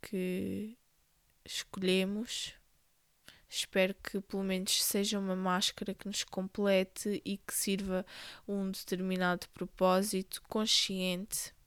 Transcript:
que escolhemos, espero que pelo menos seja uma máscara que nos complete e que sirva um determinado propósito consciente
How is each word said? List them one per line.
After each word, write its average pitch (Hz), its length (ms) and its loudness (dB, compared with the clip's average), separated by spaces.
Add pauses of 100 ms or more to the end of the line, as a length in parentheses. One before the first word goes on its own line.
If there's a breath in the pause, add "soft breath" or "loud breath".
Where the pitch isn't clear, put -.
que 190 720 -4 (680)
escolhemos, 190 1040 -2 (960 loud breath)
espero 196 460 2
que - 260 -6
pelo 196 240 -4
menos 190 400 2
seja 208 340 2
uma 190 160 0
máscara 185 600 0
que - 120 -12
nos 202 160 -4
complete 190 1000 2
e 196 140 -2
que - 160 -10
sirva 190 500 0 (420 loud breath)
um 196 240 -2
determinado 185 800 0
propósito 185 1000 0
consciente 190 1040 0 (120)